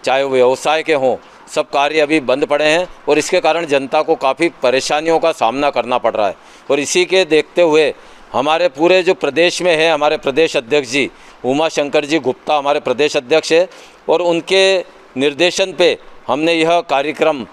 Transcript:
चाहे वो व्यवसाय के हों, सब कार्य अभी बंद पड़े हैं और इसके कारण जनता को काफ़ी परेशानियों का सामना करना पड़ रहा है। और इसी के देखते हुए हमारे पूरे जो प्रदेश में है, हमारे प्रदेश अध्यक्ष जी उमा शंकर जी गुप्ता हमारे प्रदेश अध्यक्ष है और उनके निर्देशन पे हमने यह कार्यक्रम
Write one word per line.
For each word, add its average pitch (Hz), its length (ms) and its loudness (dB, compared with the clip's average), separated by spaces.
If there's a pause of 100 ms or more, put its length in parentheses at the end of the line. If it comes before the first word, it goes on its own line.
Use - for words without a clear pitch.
चाहे 135 180 0
वो 139 80 -4
व्यवसाय 131 520 2
के 156 120 0
हों, 131 220 0 (320)
सब 151 220 -4
कार्य 147 300 0
अभी 151 200 2
बंद 135 260 0
पड़े 147 180 0
हैं 165 220 0 (220)
और 151 100 4
इसके 180 220 0
कारण 165 260 0
जनता 139 360 0
को 160 140 0
काफ़ी 139 320 -2 (140)
परेशानियों 151 560 0
का 160 140 0
सामना 135 380 0
करना 123 280 -2
पड़ 113 160 -2
रहा 107 120 0
है। 90 100 -4 (340)
और 143 100 2
इसी 180 240 -2
के 180 200 2
देखते 156 380 0
हुए 156 300 2 (400)
हमारे 156 360 0
पूरे 175 340 2
जो 180 120 2
प्रदेश 160 480 0
में 175 140 2
है, 160 160 2
हमारे 151 240 0
प्रदेश 147 400 0
अध्यक्ष 131 320 -2
जी 123 220 -2 (340)
उमा 147 240 0
शंकर 147 360 -2
जी 147 160 -2
गुप्ता 131 360 -2
हमारे 143 240 0
प्रदेश 127 360 -2
अध्यक्ष 151 360 0
है 180 160 2 (400)
और 165 140 2
उनके 180 560 2 (380)
निर्देशन 165 560 0
पे 151 240 2 (300)
हमने 156 280 0
यह 165 260 2
कार्यक्रम 147 720 -2